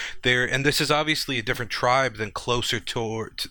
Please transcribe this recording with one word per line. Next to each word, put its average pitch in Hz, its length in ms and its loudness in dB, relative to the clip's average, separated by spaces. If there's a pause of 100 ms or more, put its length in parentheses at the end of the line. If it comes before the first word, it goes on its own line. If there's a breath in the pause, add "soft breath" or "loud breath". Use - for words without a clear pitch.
(220 loud breath)
there, 123 240 4
and 131 200 0
this 147 160 2
is 143 100 2
obviously 151 480 0
a 107 40 -2
different 120 280 -2
tribe 127 460 2
than 107 140 -4
closer 120 500 0
toward, 113 680 -6